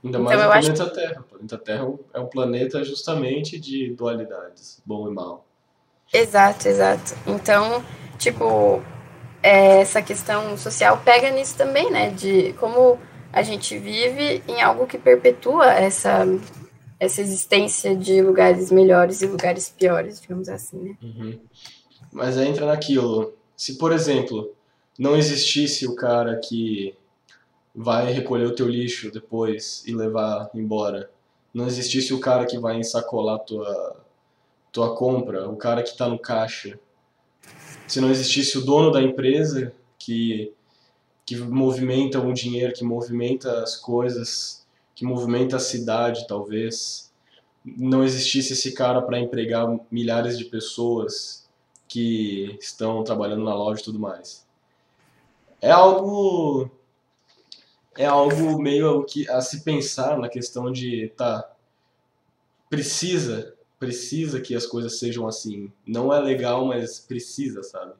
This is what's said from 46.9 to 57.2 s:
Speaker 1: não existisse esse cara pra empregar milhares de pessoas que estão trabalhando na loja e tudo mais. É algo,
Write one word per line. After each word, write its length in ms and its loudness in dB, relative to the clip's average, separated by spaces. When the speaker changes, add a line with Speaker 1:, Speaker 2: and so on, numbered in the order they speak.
Speaker 1:
não 380 0
existisse 520 0
esse 180 -4
cara 280 0
pra 200 -4
empregar 460 -2
milhares 460 -2
de 100 -10
pessoas 1000 -6
que 760 -4
estão 440 -6
trabalhando 400 -4
na 100 -2
loja 260 -4
e 40 -16
tudo 160 -10
mais. 460 -12
É 100 2
algo, 1000 4